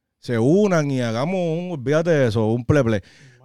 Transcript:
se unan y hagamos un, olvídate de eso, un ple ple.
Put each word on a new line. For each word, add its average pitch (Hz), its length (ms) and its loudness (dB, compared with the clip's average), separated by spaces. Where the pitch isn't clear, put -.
se 120 200 -2
unan 160 500 2
y 131 120 -2
hagamos 120 340 -4
un, 175 360 -4
olvídate 151 380 -2
de 143 180 4
eso, 110 200 0
un 117 180 -2
ple 147 180 4
ple. 113 200 0